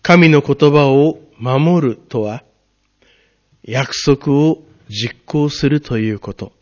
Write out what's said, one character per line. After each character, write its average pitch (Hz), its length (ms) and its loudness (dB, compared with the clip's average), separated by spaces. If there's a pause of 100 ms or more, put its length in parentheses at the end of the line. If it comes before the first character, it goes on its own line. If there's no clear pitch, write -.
神 175 280 4
の 151 120 4
言 143 300 0
葉 143 160 2
を 139 320 2 (180)
守 139 520 0
る 110 80 -6
と - 260 -8
は、 107 220 -8 (1200)
約 127 280 -6
束 139 400 0
を 151 300 0 (260)
実 104 280 -8 (100)
行 147 240 -2
す - 180 -2
る 147 120 0
と 131 180 -6
い 110 140 -2
う 104 80 -8
こ 101 120 -12
と。 - 300 -14